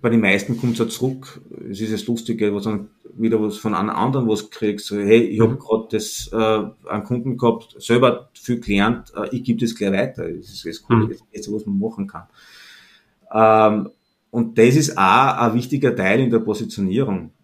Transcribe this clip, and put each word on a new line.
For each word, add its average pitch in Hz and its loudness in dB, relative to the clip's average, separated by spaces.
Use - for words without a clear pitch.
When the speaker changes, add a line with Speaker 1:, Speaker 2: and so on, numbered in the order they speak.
Speaker 1:
bei - 2
den 117 4
meisten 101 0
kommt's 120 -2
ja 117 0
zurück. - -8
Es 98 -10
ist 110 -4
das 104 -6
Lustige, 110 -2
was 101 -6
dann 107 -4
wieder 113 2
was 104 -4
von 110 -4
einem 95 -2
anderen 127 0
was 107 -2
kriegst, 104 -4
so, 101 -6
"Hey, 104 6
ich 110 0
hab 113 6
Speaker 2:
Mhm. 135 -6
Speaker 1:
grad 113 -4
das, - -6
äh, 110 -4
einen 104 -4
Kunden 120 -4
gehabt, - 0
selber 120 2
viel 120 -4
gelernt, 104 0
äh, 104 -6
ich 117 -6
geb 117 -2
das 113 -2
gleich 101 -2
weiter." 98 -2
Das 85 -12
ist - -16
das 82 -12
Coole, 110 4
Speaker 2:
Mhm. - -4
Speaker 1:
das - -12
Beste, - -12
was 107 -6
man 98 -2
machen 101 -6
kann. 90 -14
Ähm, 107 4
und 113 -2
das 123 8
ist 147 0
auch 113 4
ein 117 2
wichtiger 127 0
Teil 101 0
in 127 2
der 113 2
Positionierung 101 -4